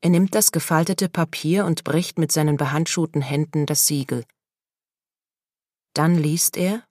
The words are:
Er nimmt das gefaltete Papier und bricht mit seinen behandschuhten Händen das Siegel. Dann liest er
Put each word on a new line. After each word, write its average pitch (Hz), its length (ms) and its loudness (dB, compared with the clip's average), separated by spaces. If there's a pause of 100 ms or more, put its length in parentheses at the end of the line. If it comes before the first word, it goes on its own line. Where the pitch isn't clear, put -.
Er 170 80 2
nimmt 180 260 4
das 214 160 2
gefaltete 170 580 0
Papier 170 560 -2
und 165 180 -2
bricht - 340 -2
mit 160 140 0
seinen 151 260 2
behandschuhten 156 640 -2
Händen 147 440 -2
das 147 200 0
Siegel. 131 400 -2 (1700)
Dann 165 220 4
liest 156 420 0
er 196 340 -4